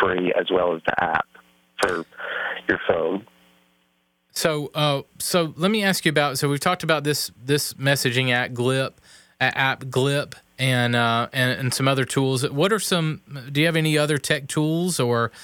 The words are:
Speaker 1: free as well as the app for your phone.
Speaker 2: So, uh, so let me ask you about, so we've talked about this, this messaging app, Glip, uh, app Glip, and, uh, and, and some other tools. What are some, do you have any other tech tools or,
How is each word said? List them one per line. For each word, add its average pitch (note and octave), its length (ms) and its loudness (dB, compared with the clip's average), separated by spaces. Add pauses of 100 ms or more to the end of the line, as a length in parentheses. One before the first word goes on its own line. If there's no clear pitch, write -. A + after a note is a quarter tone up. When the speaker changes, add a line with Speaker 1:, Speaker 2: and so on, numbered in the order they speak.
Speaker 1:
free F2+ 360 2
as F2+ 140 0
well F2+ 240 2
as D#2+ 100 -8
the - 160 0
app D#2+ 260 -2 (540)
for F2 240 -2 (640)
your F#2 180 -2
phone. F2+ 400 0 (1080)
Speaker 2:
So, D3+ 420 -2
uh, D3 280 0 (160)
so E3 380 0
let F#3 140 0
me G#3+ 120 0
ask F#3+ 220 0
you E3 40 2
about, C#3+ 280 2
so C#3+ 120 0
we've C#3+ 100 0
talked F3+ 240 0
about D#3 220 2
this, D3 260 -2 (100)
this C#3 340 -2
messaging C3 560 0
app, B2 200 0
Glip, B2+ 420 0 (460)
uh, C3 140 2
app C3+ 320 0
Glip, C3+ 500 0 (220)
and, B2 380 2
uh, A#2 380 2
and, B2+ 260 0
and B2+ 140 -2
some C3+ 140 0
other C3+ 180 2
tools. C3 440 0
What D3 220 2
are G#3+ 80 2
some, D#3+ 420 -2 (300)
do C#3+ 80 0
you D#3 60 4
have E3 100 2
any D#3 220 2
other D3+ 200 2
tech C#3 300 -2
tools D#3+ 520 0
or, A#2+ 320 0 (120)